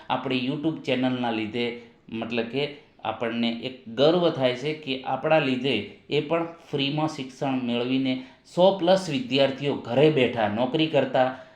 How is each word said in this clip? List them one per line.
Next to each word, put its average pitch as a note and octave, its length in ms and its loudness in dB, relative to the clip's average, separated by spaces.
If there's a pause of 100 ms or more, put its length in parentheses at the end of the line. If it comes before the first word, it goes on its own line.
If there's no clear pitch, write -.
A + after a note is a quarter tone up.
આપણી B2+ 380 -2
YouTube D3 320 -4
ચેનલના B2+ 520 -2
લીધે A2+ 500 -4 (280)
મતલબ A2+ 360 -4
કે C#3 300 -4 (280)
આપણને A#2 480 -2
એક A#2 380 -10
ગર્વ D#3+ 400 4
થાય C3 260 0
છે D3 180 -4
કે C3 300 -8
આપણા D#3 360 2
લીધે B2+ 580 -2 (120)
એ C#3+ 120 0
પણ E3 240 -2 (260)
ફ્રીમાં D3 360 -2
શિક્ષણ C3+ 560 -4
મેળવીને C3 600 -2 (320)
સો F#3+ 220 6
પ્લસ F3+ 320 2
વિદ્યાર્થીઓ C3+ 640 0
ઘરે C3 340 4
બેઠા A#2 380 2
નોકરી C3 400 0
કરતા B2+ 480 2 (200)